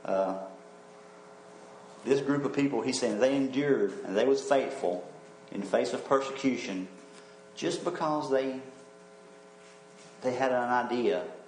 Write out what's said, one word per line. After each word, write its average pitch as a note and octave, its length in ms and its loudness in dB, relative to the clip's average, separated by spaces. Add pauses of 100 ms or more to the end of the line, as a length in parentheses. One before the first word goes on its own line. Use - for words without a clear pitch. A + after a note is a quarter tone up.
Uh, F#2+ 340 0 (1700)
this C#3 180 4
group C#3 220 0
of C3 100 -2
people, C3+ 260 2
he's B2 180 -2
saying, G#2+ 220 0
they C3+ 160 4
endured B2+ 560 2 (120)
and F#2+ 120 -2
they A2+ 80 4
was C#3 180 4
faithful F#2+ 640 0 (460)
in G2 80 -6
the G2 60 -8
face A#2+ 260 2
of - 160 -6
persecution A#2+ 800 0 (680)
just - 300 -4
because D3+ 460 -2
they, C3 300 0 (1600)
they B2+ 100 0
had B2+ 180 0
an B2 180 2
idea A#2+ 540 2 (260)